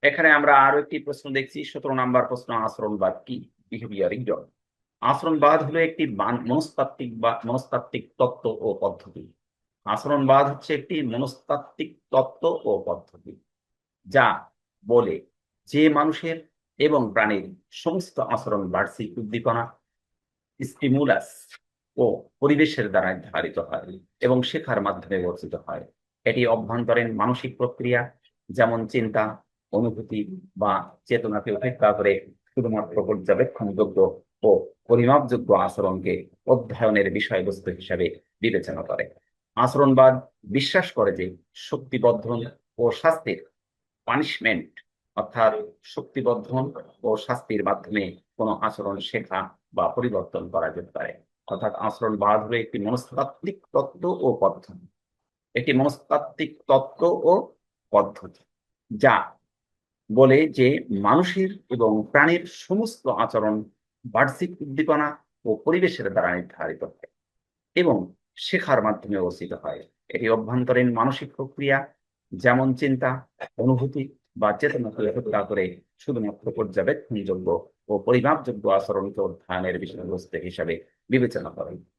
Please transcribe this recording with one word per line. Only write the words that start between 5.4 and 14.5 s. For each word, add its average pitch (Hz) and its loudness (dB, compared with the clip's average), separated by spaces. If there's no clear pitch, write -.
হলো 156 -2
একটি 160 -4
মান-, 113 -2
মনস্তাত্ত্বিক 135 -4
বা 117 2
মনস্তাত্ত্বিক 127 -6
তত্ত্ব 123 0
ও - 0
পদ্ধতি। - -6
আচরণবাদ 135 2
হচ্ছে 139 -10
একটি 160 -8
মনস্তাত্ত্বিক 139 -6
তত্ত্ব - 0
ও - 0
পদ্ধতি - -10
যা 120 4